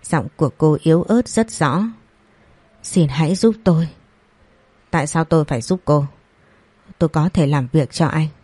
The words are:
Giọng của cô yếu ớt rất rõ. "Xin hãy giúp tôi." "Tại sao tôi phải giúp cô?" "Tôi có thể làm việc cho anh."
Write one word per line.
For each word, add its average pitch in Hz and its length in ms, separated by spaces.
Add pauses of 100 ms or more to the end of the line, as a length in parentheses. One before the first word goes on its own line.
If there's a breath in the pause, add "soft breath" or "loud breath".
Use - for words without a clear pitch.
Giọng - 320
của 147 220
cô 156 260
yếu 165 200
ớt 240 240
rất 226 240
rõ. 160 320 (1000 soft breath)
"Xin 165 240
hãy 151 280
giúp 226 280
tôi." 170 240 (1040)
"Tại 151 160
sao 160 180
tôi 156 200
phải 123 160
giúp 170 240
cô?" 147 200 (920 soft breath)
"Tôi 165 120
có 160 240
thể 156 140
làm 139 240
việc 151 200
cho - 160
anh." 156 200 (160)